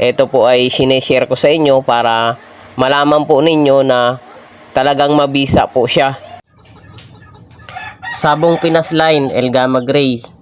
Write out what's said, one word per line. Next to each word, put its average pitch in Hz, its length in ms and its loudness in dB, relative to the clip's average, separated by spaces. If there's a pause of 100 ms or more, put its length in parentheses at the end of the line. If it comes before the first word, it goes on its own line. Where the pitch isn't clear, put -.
ito 123 240 0
po 123 240 2
ay 127 240 2
sineshare 131 560 0
ko 127 80 -2
sa 147 160 2
inyo 139 320 2
para 117 560 0 (320)
malaman 143 560 0
po 156 140 4
ninyo 143 420 2
na 127 320 0 (560)
talagang 143 400 0
mabisa 139 560 0
po 123 160 0
siya. 135 320 0 (2000)
Sabong 156 400 0
Pinas 160 380 -2
Line, 156 340 0
El 123 240 -4
Gama 127 320 0
Gray, 135 380 -2 (180)